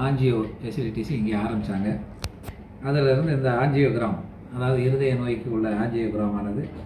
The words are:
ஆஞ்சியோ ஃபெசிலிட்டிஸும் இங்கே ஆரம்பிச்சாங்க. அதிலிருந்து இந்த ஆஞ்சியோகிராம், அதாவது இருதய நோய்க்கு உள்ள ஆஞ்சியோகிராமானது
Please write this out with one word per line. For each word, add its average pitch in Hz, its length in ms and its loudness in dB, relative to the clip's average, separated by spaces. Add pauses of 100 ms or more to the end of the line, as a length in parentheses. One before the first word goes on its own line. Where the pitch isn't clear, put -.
ஆஞ்சியோ 127 340 2 (220)
ஃபெசிலிட்டிஸும் 113 600 -4
இங்கே 107 140 0
ஆரம்பிச்சாங்க. 104 540 -2 (920)
அதிலிருந்து 143 500 4
இந்த 131 180 2
ஆஞ்சியோகிராம், 123 680 2 (360)
அதாவது 127 280 2
இருதய 131 320 4
நோய்க்கு 120 360 -2
உள்ள 110 180 0
ஆஞ்சியோகிராமானது 104 920 0 (240)